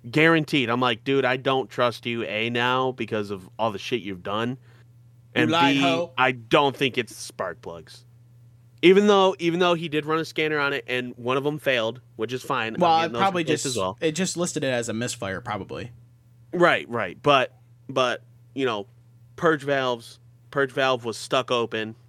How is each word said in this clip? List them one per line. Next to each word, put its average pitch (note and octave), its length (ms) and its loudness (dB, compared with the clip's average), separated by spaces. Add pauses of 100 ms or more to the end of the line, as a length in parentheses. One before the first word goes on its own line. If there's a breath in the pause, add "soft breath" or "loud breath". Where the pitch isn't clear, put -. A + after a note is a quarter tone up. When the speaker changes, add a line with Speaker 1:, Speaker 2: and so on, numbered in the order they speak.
(100)
Speaker 1:
Guaranteed. D3+ 600 2
I'm A#2+ 100 0
like, B2 220 0
"Dude, C3+ 220 2
I B2 120 0
don't C3 320 0
trust A#2+ 380 -2
you, A#2 180 -4
A, G#2+ 240 -4
now B2+ 440 0
because G#2+ 380 -6
of F2+ 180 -8 (100)
all A2 140 0
the G2 60 -10
shit A#2+ 240 -4
you've F#2 200 -10
done. A2 280 -4 (840 soft breath)
Speaker 2:
You A#2+ 80 2
Speaker 1:
And - 80 2
Speaker 2:
lied, D#3+ 240 4
Speaker 1:
B, C#3 60 2
Speaker 2:
hoe. C#3 360 0
Speaker 1:
I C3 140 4
don't C3 460 2
think C3+ 200 -2
it's A#2 160 -4
the - 80 -18
spark - 400 -8
plugs." E2+ 440 -16 (800)
Even F#3+ 260 8
though, F#3+ 320 6
even E3+ 180 0
though F3 160 4
he E3 140 -6
did D3 180 -4
run D#3 140 -2
a D#3+ 40 -4
scanner D3+ 360 -2
on C#3 120 0
it B2+ 140 -6
and B2 300 -4
one B2 200 -2
of C#3 60 -2
them D3+ 160 -4
failed, B2 420 -2 (160)
which A2 160 -4
is B2+ 100 -8
fine. A2+ 340 -4
I'm - 40 -4
Speaker 2:
Well, E3 180 4
Speaker 1:
getting E3 120 0
Speaker 2:
it - 40 -8
Speaker 1:
those A#2 60 -4
Speaker 2:
probably F3+ 220 0
Speaker 1:
replaced D#3 220 -2
Speaker 2:
just, C3 100 -4
Speaker 1:
as A2 60 -2
well. F#2+ 200 -2
Speaker 2:
it D#3+ 120 0
just F3+ 240 -4
listed E3+ 260 -4
it C#3 60 -2
as A#2+ 200 -2
a A2+ 40 -6
misfire, G#2+ 480 -6
probably. F#2 500 -8 (600)
Speaker 1:
Right, D3+ 360 2
right. G#2 320 -6
But, C#3 320 4 (360)
but, B2+ 340 -2 (320)
you C#3 100 -2
know, G#2+ 220 -2 (480)
purge D#3+ 300 0
valves, C3 560 -2 (320)
purge C#3 200 0
valve C3 320 0
was A2+ 120 -4
stuck - 340 -2
open. A2+ 460 -2 (120)